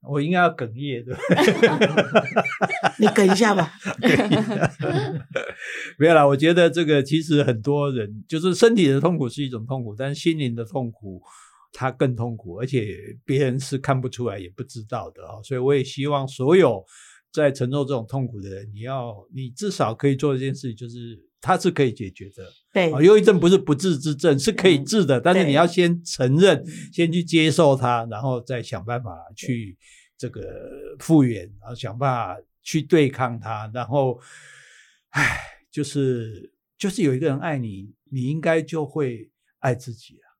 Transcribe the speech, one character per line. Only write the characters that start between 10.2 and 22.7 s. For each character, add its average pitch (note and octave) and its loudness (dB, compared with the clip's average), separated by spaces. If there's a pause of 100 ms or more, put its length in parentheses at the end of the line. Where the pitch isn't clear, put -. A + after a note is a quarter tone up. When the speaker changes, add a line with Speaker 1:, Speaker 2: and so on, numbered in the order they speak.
Speaker 1:
心 E3 0
灵 B2+ -2
的 A#2 -8
痛 A#2 -8
苦 F#2+ -16 (500)
它 C3 -4
更 C3 0
痛 A#2 -6
苦， F2+ -14
而 A2+ -8
且 G#2+ -4 (260)
别 C#3+ 0
人 B2+ -2
是 C3+ -6
看 C3+ -2
不 B2+ -6
出 B2 -8
来 G2+ -8
也 F#2 -14
不 - -14
知 A2+ -14
道 G2+ -10
的 - -20
哦。 G2 -16
所 C3+ -8
以 - -4
我 C3+ 2
也 C#3 2
希 C3+ -6
望 C#3+ -2
所 C3+ 0
有 C3 4 (480)
在 D3 2
承 B2+ -4
受 C#3+ -2
这 C3+ -4
种 A#2 -4
痛 B2 -4
苦 A2 -10
的 G2 -12
人， G2+ -14
你 G2+ -14
要， A#2+ -10
你 C3 -10
至 F#3+ -8
少 A#2+ -2
可 C#3+ -2
以 C#3 4
做 C#3 -2
一 - -4
件 C3+ -6
事， C3 -10
就 A#2+ -16
是 A#2 -16 (220)
它 F3+ 2
是 F3+ 0
可 E3+ 0
以 B2+ 2
解 G2 -10
决 F#2 -20
的。 - -20 (280)